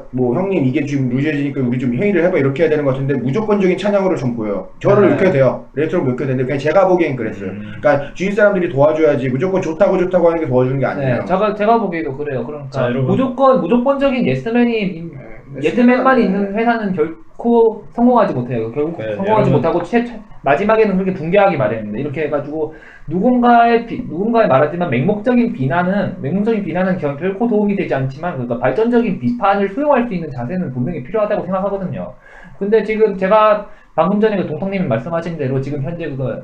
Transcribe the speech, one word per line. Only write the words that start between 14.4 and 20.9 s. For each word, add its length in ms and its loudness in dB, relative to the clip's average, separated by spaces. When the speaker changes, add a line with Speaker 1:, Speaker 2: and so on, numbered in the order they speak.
Speaker 1:
네, 80 -8
Speaker 2:
예스맨만이 580 4
Speaker 1:
네. 60 2
Speaker 2:
있는 280 -2
회사는 380 0
결코 920 0
성공하지 420 4
못해요. 380 -4
결국 260 -4
Speaker 3:
네, 160 -6
Speaker 2:
성공하지 340 2
Speaker 3:
여러분. 40 2
Speaker 2:
못하고 300 0
최-, 220 0
최-, 140 -12
마지막에는 540 2